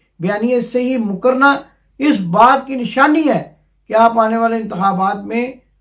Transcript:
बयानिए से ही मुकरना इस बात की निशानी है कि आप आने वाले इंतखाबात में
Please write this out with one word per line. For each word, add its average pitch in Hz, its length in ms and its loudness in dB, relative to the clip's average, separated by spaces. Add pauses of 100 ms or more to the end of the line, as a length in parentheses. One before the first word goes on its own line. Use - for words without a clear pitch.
(200)
बयानिए 214 420 -2
से 247 180 -4
ही 254 180 -2
मुकरना 247 600 0 (420)
इस 269 200 2
बात 240 460 2
की 269 100 -8
निशानी 285 460 0
है 226 180 0 (500)
कि 208 40 -6
आप 226 240 4
आने 220 180 0
वाले 226 220 0
इंतखाबात 196 680 -2
में 240 360 -6 (200)